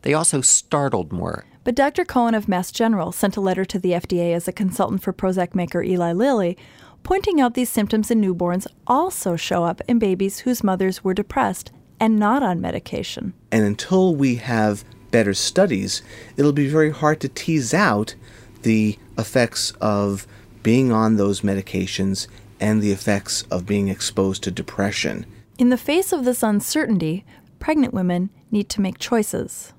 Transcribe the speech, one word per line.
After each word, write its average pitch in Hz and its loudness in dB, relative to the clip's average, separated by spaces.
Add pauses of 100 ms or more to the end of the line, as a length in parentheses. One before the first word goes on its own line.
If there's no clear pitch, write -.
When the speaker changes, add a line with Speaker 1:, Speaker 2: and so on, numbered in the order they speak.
Speaker 1:
They 143 2
also 156 0
startled 120 0
more. 85 -6 (200)
Speaker 2:
But 240 0
Doctor 294 2
Cohen 233 2
of 214 -2
Mass 180 -2
General 208 0
sent 196 0
a 202 -4
letter 190 0
to 190 -6
the 180 0
F 175 -2
D 175 0
A 170 2
as 170 -4
a 185 -4
consultant 190 -2
for 190 -4
Prozac 185 -2
maker 175 -2
Eli 175 0
Lilly, 202 2 (460)
pointing 381 0
out 247 2
these 247 0
symptoms 214 0
in 226 4
newborns 180 0 (200)
also 262 0
show 175 -2
up 165 -2
in 233 4
babies 196 0
whose 247 -2
mothers 185 0
were 185 0
depressed 202 -4 (260)
and 220 4
not 220 2
on 180 0
medication. - -6 (180)
Speaker 3:
And 110 4
until 180 2
we 135 2
have 110 0 (260)
better 101 4
studies, 98 0 (340)
it'll 143 4
be 139 2
very 156 4
hard 151 0
to 143 -6
tease 139 -2
out 135 2 (480)
the 107 2 (180)
effects - -2
of 101 0 (360)
being 123 4
on 110 4
those 101 2
medications 95 -4 (340)
and 107 2
the 104 2
effects - -2
of 90 -4
being 101 0
exposed 95 -2
to 95 -4
depression. 98 -4 (340)
Speaker 2:
In 247 4
the 247 2
face 339 0
of 285 -2
this 247 0
uncertainty, 208 0 (360)
pregnant 311 0
women 180 0 (200)
need 208 0
to - -4
make 190 -2
choices. - -4